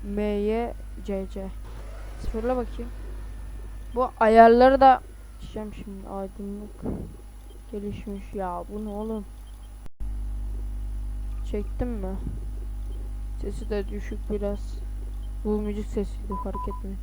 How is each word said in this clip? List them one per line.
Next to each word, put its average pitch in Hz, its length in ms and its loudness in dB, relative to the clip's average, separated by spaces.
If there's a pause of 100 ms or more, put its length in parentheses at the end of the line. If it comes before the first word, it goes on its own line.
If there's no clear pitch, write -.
M, 202 180 -2
Y, 208 520 2 (320)
C, 196 280 -2
C. 196 140 -8 (720)
Sıfırla 233 380 0
bakayım. 233 340 -4 (1040)
Bu 247 140 2 (100)
ayarları 233 640 12
da 262 200 10 (360)
açacağım 214 360 -8
şimdi. 196 360 -12
Aydınlık 202 920 -8 (720)
gelişmiş 202 600 -8
ya. 175 360 -4
Bu 208 160 -6
ne 214 40 -4
oğlum? 214 360 -4 (2250)
Çektim 208 380 -4
mi? 196 260 -4 (1300)
Sesi 202 280 -6
de 202 200 -2
düşük 208 300 -6 (100)
biraz. 202 300 -2 (880)
Bu 208 160 2
müzik 208 240 -2
sesiydi, - 480 -4 (100)
fark 988 240 -4 (100)
etmeyin. - 260 -6